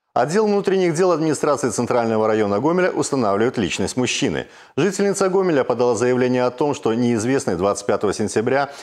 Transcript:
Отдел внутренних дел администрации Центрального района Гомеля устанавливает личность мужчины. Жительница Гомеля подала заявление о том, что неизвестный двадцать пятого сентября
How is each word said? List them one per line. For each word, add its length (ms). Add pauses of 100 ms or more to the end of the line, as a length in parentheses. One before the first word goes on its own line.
(120)
Отдел 340
внутренних 480
дел 180
администрации 580
Центрального 560
района 320
Гомеля 320
устанавливает 680
личность 380
мужчины. 520 (280)
Жительница 520
Гомеля 340
подала 320
заявление 480
о 80
том, 240
что 180
неизвестный 600
двадцать 320
пятого 260
сентября 600 (100)